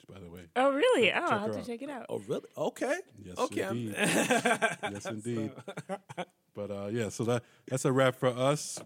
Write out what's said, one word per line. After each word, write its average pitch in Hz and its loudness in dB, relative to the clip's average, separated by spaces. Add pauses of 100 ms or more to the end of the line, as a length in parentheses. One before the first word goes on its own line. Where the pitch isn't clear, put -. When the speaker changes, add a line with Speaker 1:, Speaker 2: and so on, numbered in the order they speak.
(120)
Speaker 1:
by 95 -16
the 87 -14
way. 87 -14 (140)
Speaker 2:
Oh, 269 4
really? 302 6
Speaker 1:
Check - 0
Speaker 2:
Oh, 330 2
I'll 330 2
Speaker 1:
her 208 2
Speaker 2:
have 214 -2
to - -4
Speaker 1:
out. - -8
Speaker 2:
check 233 -8
it 277 -10
out. 262 -10
Speaker 3:
Oh, 117 -2
really? 151 -2 (160)
Okay. 240 -2 (260)
Speaker 1:
Yes, - -12
Speaker 3:
Okay, - 0
I'm - -2
Speaker 1:
indeed. - -4
Speaker 3:
<laughs> - 2
Speaker 1:
Yes, 202 -8
indeed. 120 -4 (360)
Speaker 3:
So 190 -6 (300)
<laughs> - -20
Speaker 1:
But, 101 -6
uh, 101 -4
yeah, 113 0
so - -4
that, 117 2 (240)
that's 131 0
a 139 4
wrap 127 6
for 131 2
us. 131 0